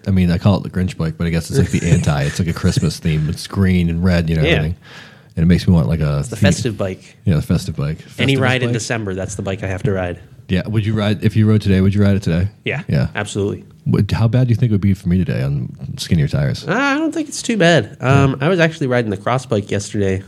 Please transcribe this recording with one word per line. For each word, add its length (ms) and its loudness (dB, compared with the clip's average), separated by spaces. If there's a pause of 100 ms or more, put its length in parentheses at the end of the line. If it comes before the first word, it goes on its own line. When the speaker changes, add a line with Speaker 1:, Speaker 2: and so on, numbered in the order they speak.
Speaker 1:
I 40 -2
mean, 200 2
I 80 2
call 200 4
it 40 -6
the 80 -10
Grinch 280 -4
bike, 180 -4
but 100 -4
I 40 0
guess 200 -4
it's 80 -2
like 120 2
the 180 -2
Speaker 2:
<laughs> 20 2
Speaker 1:
anti. 340 2
It's 140 -4
like 100 0
a 40 -2
Christmas 460 0
theme. 320 -2
It's 160 -8
green 420 2
and 160 -2
red, 240 2
you 80 0
know, 60 2
Speaker 2:
Yeah. 140 2
Speaker 1:
everything. 200 -2 (600)
And 80 2
it 20 4
makes 200 4
me 60 4
want, 160 4
like, 120 0
a 180 0
Speaker 2:
It's 100 -4
the 80 -10
Speaker 1:
theme. 120 4
Speaker 2:
festive 280 0
bike. 480 -8
Speaker 1:
Yeah, 120 2
the 60 0
festive 340 -2
bike. 220 -4 (200)
Speaker 2:
Any 160 2
Speaker 1:
Festive 60 0
Speaker 2:
ride 220 2
in 60 0
Speaker 1:
bike? 60 0
Speaker 2:
December, 400 -4
that's 220 -6
the 60 -8
bike 200 -6
I 60 -6
have 160 -6
to 80 0
ride. 260 -4 (300)
Speaker 1:
Yeah. 200 0
Would 160 0
you 80 -2
ride, 320 0
if 120 2
you 120 4
rode 140 4
today, 180 2
would 140 2
you 80 2
ride 140 4
it 60 -2
today? 260 0 (180)
Speaker 2:
Yeah, 220 -4
Speaker 1:
Yeah. 260 0
Speaker 2:
absolutely. 500 -4 (220)
Speaker 1:
Would, 240 2
how 180 0
bad 200 2
do 20 2
you 60 2
think 140 0
it 40 0
would 80 2
be 100 2
for 160 -4
me 80 2
today 260 0
on 320 -4 (220)
skinnier 320 0
tires? 400 -2
Speaker 2:
Uh, 40 -2
I 260 0
don't 140 -2
think 160 -4
it's 140 -12
too 140 -2
bad. 440 2
Um, 400 4
Speaker 1:
Yeah. 60 0
Speaker 2:
I 40 2
was 100 2
actually 280 0
riding 220 0
the 60 -2
cross 300 -2
bike 240 -2
yesterday 580 -2